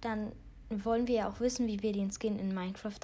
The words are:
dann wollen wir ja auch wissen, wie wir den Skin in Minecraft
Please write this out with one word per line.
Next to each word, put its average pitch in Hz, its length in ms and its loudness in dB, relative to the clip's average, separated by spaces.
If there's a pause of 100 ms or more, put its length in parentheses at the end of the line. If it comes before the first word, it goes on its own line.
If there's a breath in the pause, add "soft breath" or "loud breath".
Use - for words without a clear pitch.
dann 214 280 -2 (380)
wollen 226 400 2
wir 240 60 4
ja 202 160 4
auch 196 100 -6
wissen, 247 260 2
wie 202 160 0
wir 214 100 2
den 196 200 0
Skin 214 260 0
in 190 160 0
Minecraft 190 500 -4